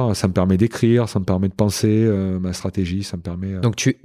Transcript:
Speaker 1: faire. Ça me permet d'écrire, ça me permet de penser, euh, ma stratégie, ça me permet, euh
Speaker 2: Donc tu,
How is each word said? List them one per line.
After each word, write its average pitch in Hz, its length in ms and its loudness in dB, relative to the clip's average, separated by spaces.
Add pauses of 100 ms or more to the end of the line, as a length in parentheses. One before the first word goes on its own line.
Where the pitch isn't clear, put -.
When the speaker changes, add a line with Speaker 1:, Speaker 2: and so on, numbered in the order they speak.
Speaker 1:
faire. 101 80 0
Ça - 120 0
me 90 60 -2
permet 92 240 4
d'écrire, 117 500 2
ça 104 120 -2
me 92 40 -6
permet 95 240 0
de 95 60 -6
penser, 107 500 2
euh, 95 340 0
ma 92 140 -4
stratégie, 92 500 -4
ça 95 140 -10
me 85 60 -10
permet, 92 320 -8
euh 92 60 -6
Speaker 2:
Donc 113 160 0
tu, - 280 0